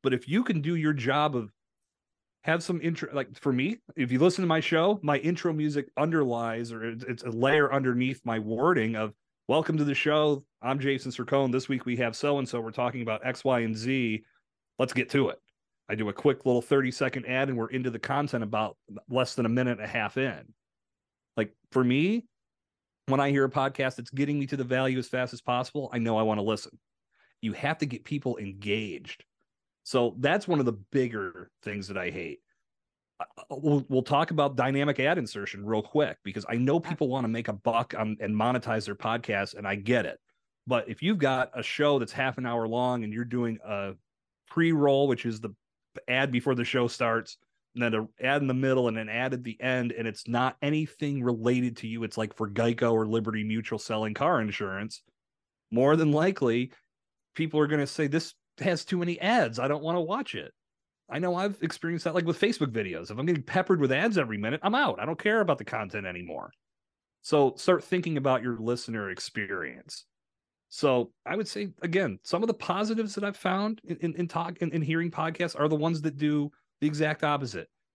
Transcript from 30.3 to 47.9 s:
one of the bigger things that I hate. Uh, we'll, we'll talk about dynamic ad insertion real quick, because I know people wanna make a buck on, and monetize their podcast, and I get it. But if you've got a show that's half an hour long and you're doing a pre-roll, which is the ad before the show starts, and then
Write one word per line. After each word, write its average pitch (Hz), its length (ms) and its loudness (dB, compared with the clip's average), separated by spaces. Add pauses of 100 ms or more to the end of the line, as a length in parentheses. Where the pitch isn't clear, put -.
one 165 120 2
of 127 80 2
the 117 60 2 (180)
bigger 104 580 -2 (140)
things 104 240 -8
that 98 100 -6
I 90 140 -4
hate. 82 300 -10 (800)
Uh, - 60 -8 (240)
we'll, 143 400 2
we'll 127 140 2
talk 143 260 2
about 143 260 0
dynamic 139 440 2
ad 143 180 2
insertion 101 480 -8
real 107 160 0
quick, - 420 0
because 98 240 -8
I 117 100 -2
know 139 220 4
people 160 280 -2
wanna 123 220 -2
make 117 180 -4
a 107 60 -2
buck 117 440 0
on, 107 220 -2
and 107 160 -2
monetize 113 500 0
their 104 100 -6
podcast, 110 600 -2
and 104 120 -8
I 101 80 -2
get 107 300 2
it. - 140 -8 (480)
But 123 220 0
if 110 120 -10
you've 196 160 0
got 131 400 2
a 117 60 -4
show 147 340 2
that's 117 140 -2
half 131 260 -2
an 127 80 -4
hour 117 220 -2
long 123 360 0
and 107 80 -6
you're 117 140 -4
doing 120 400 -2
a 98 280 -6 (540)
pre-roll, 143 600 4
which 123 180 0
is 110 140 -4
the 107 160 -8 (520)
ad 127 240 2
before 123 220 2
the 120 120 0
show 123 220 2
starts, 113 500 -2 (360)
and 120 80 -4
then 117 140 2